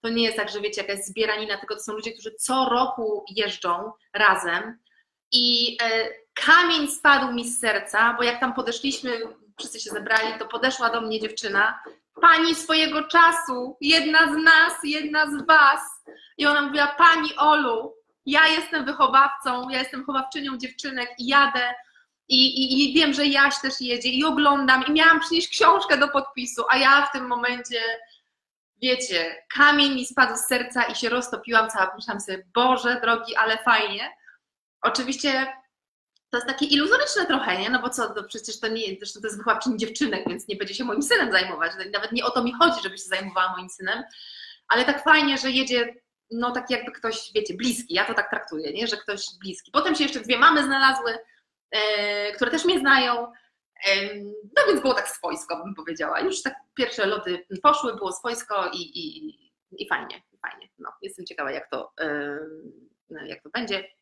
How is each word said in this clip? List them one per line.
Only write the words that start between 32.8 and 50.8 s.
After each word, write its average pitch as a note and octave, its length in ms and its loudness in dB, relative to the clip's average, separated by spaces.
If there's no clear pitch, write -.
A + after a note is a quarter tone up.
drogi, A3+ 340 -2
ale A3 220 2
fajnie”. G#3+ 580 0
Oczywiście C4 640 -2
to - 20 -2
jest B3 100 -4
takie C4+ 180 -2
iluzoryczne F#4 600 2
trochę, F#3 320 -2
nie? G3+ 120 -4
No B3 120 -2
bo A#3+ 80 -6
co, A3+ 260 -4
no G#3 80 -8
przecież A3 360 -14
to A#3 80 -6
nie, A3+ 140 -4
zresztą G3+ 240 -14
to A3 60 -8
jest G#3 100 -8
wychowawczyni A3 400 -2
dziewczynek, A3 520 -4
więc - 180 -8
nie G3+ 80 -6
będzie G3 180 -8
się C4 100 -8
moim A#3+ 180 -2
synem D4 300 0
zajmować. F3 460 0
No F#3+ 60 -10
i F#3+ 60 -10
nawet G#3 220 -6
nie A#3+ 140 -2
o A#3+ 60 0
to A#3+ 120 0
mi B3 100 -2
chodzi, E4 300 4
żeby F#3+ 140 -8
się - 60 -14
zajmowała F#3+ 540 -2
moim F#3 120 -14
synem, G#3 340 -6
ale B3 180 4
tak C#4+ 180 0
fajnie, D4 340 2
że C4 140 -2
jedzie, B3 440 -2
no A#3 200 -4
tak B3 180 -8
jakby A#3 220 -4
ktoś, - 440 -8
wiecie, G#3+ 180 -2
bliski. A#3 400 -4
Ja F#3+ 120 2
to A3+ 80 -6
tak G#3+ 160 -2
traktuję, D#3 440 -8
nie? A3 140 -4
Że A3 100 -6
ktoś - 280 -8
bliski. - 300 -14
Potem D4+ 240 0
się D4 80 -2
jeszcze C#4 160 -4
dwie A#3 180 -2
mamy D4 260 6
znalazły, C4+ 540 2